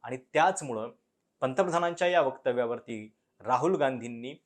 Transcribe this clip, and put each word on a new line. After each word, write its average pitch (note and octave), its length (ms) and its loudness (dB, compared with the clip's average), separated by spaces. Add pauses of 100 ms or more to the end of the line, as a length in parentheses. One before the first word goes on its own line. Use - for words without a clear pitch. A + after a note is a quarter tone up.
आणि B2 140 -8
त्याचमुळं C#3+ 720 0 (500)
पंतप्रधानांच्या F3 680 0
या F3 120 4
वक्तव्यावरती A#2+ 920 -2 (280)
राहुल B2+ 360 2
गांधींनी B2 580 -4 (120)